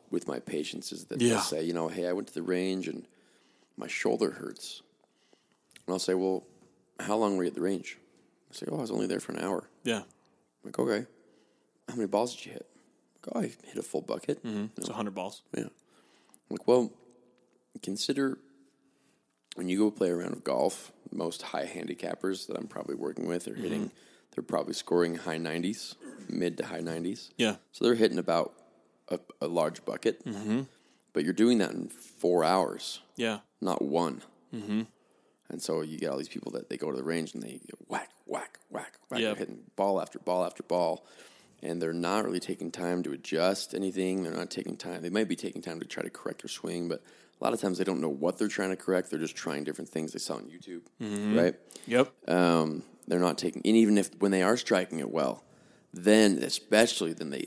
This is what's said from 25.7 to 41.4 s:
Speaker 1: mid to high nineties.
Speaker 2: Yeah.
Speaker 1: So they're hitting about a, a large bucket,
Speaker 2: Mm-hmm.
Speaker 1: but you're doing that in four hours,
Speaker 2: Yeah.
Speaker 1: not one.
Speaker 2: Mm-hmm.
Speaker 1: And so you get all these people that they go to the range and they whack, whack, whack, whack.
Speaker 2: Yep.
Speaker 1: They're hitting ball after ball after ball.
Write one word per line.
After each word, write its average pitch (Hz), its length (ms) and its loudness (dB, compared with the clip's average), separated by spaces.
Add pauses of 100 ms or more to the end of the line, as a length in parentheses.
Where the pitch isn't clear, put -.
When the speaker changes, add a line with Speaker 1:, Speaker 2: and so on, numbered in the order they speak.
Speaker 1:
mid 87 300 0
to - 80 -4
high 82 160 -6
nineties. 85 560 -6
Speaker 2:
Yeah. - 200 2 (140)
Speaker 1:
So - 140 -2
they're 117 100 8
hitting 110 220 4
about 85 360 2 (560)
a, 90 100 -2 (220)
a 165 60 0
large 165 380 0
bucket, - 400 -2
Speaker 2:
Mm-hmm. 107 360 -2 (520)
Speaker 1:
but 78 100 2
you're 87 100 2
doing 113 260 6
that 71 120 2
in - 180 -6
four - 540 2
hours, 82 580 2 (140)
Speaker 2:
Yeah. 113 240 -2 (220)
Speaker 1:
not 92 220 0
one. 78 400 0 (320)
Speaker 2:
Mm-hmm. 107 260 -2 (680)
Speaker 1:
And - 120 -10
so 80 200 -2
you 78 180 -8
get 76 100 -2
all 67 80 -2
these 69 120 -6
people - 240 -8
that - 160 -8
they - 80 -6
go 76 120 -4
to 65 80 -4
the 65 60 -4
range 82 320 -2
and 55 80 -8
they - 180 -12 (260)
whack, - 220 -6 (160)
whack, - 320 -8 (140)
whack, - 220 -10 (180)
whack. 120 80 -2
Speaker 2:
Yep. 107 180 0
Speaker 1:
They're - 80 -4
hitting - 180 -12 (120)
ball 98 260 2
after - 160 -8
ball 90 280 2
after - 180 -6
ball. 85 420 2 (560)